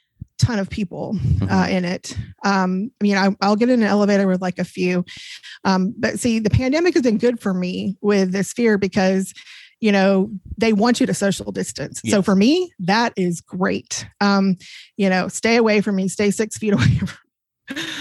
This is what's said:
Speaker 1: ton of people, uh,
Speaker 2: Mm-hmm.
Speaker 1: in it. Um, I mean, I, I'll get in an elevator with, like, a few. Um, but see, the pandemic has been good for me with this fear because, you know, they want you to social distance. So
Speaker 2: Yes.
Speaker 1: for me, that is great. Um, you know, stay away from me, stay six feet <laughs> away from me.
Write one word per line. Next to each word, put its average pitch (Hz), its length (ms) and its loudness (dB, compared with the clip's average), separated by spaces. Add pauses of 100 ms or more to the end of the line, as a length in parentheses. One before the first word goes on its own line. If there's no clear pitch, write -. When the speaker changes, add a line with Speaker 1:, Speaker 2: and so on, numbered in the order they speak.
(380)
Speaker 1:
ton 233 200 0
of 190 120 -4
people, 180 480 -6 (240)
uh, - 40 0
Speaker 2:
Mm-hmm. 190 240 0
Speaker 1:
in 185 140 0
it. - 320 -8 (280)
Um, 190 540 0
I 208 60 -2
mean, 202 140 2
I, 196 240 2
I'll 208 140 2
get 240 120 2
in 247 140 4
an 202 60 2
elevator 202 380 2
with, 185 140 0
like, 185 180 -4
a 180 60 -4
few. 180 400 -2 (600)
Um, 185 340 0
but - 200 -2
see, 226 200 0
the 214 120 0
pandemic 302 440 2
has 320 80 2
been 233 160 2
good 233 200 0
for 202 140 -4
me 185 480 -4
with 196 320 2
this 190 220 -4
fear 220 240 2
because, 190 560 0 (460)
you 208 120 2
know, 196 380 4 (260)
they 226 160 2
want 220 260 2
you 262 80 2
to 185 80 -2
social 202 380 -2
distance. - 540 -8
So 208 100 4
Speaker 2:
Yes. 190 80 2
Speaker 1:
for 202 100 2
me, 302 460 2
that 208 360 0
is 175 260 -2
great. - 640 -6 (160)
Um, 196 340 2 (400)
you 196 140 0
know, 185 180 0
stay 226 280 0
away 214 260 2
from 202 140 -2
me, 190 120 -2
stay 208 220 0
six 220 260 -4
feet 208 160 -2
<laughs> - 0 -
away - 240 4
from 196 120 -4
me. - 720 -16 (180)